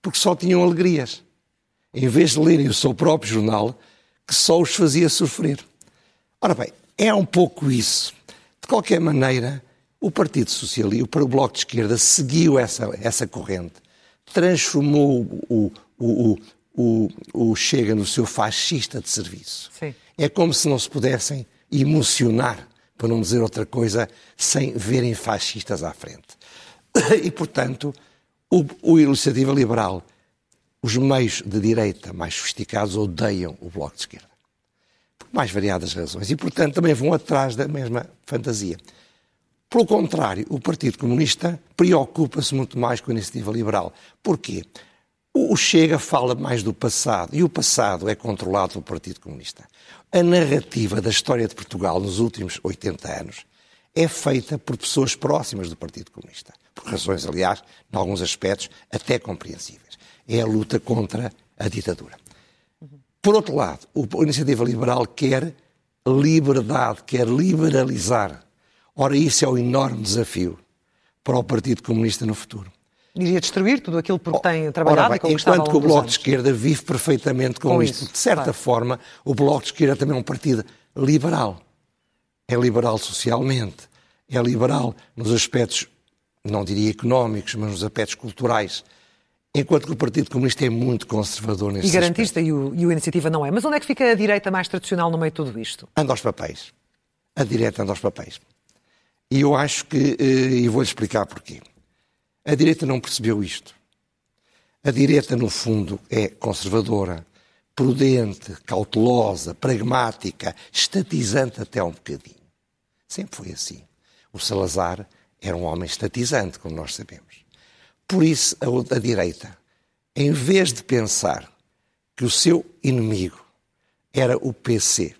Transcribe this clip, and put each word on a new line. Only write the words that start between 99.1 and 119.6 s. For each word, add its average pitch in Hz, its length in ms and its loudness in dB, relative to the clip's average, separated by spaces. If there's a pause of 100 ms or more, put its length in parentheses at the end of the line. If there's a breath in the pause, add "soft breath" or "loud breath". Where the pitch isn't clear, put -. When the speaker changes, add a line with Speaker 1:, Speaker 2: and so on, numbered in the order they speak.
Speaker 1:
E 135 120 2
eu 143 160 4
acho 139 300 -2
que, 139 340 0
eh, 143 40 2
e 131 440 4
vou-lhe 120 180 0
explicar 107 400 -2
porquê. - 340 -18 (840)
A 147 100 2
direita 151 320 4
não 131 140 -2
percebeu 107 420 -2
isto. - 320 -10 (1080)
A 143 80 2
direita, 135 420 4
no 120 160 0
fundo, 104 480 -2 (100)
é 110 200 0
conservadora, 95 1000 -2 (480)
prudente, 127 800 0 (120)
cautelosa, 107 880 0
pragmática, 113 1000 -2 (180 loud breath)
estatizante 131 880 -2
até 101 220 -4
um 85 80 -2
bocadinho. - 460 -14 (720)
Sempre - 280 -12
foi 90 160 -14
assim. - 300 -12 (500)
O 101 60 -16
Salazar 95 680 -2 (320)
era 87 160 -6
um 87 80 -6
homem 85 220 -6
estatizante, 117 760 -4
como 80 160 -12
nós 78 180 -10
sabemos. - 500 -20 (640 soft breath)
Por 185 160 2
isso, 160 380 2
a, 123 340 -2
a 127 60 0
direita, 98 580 -2 (560)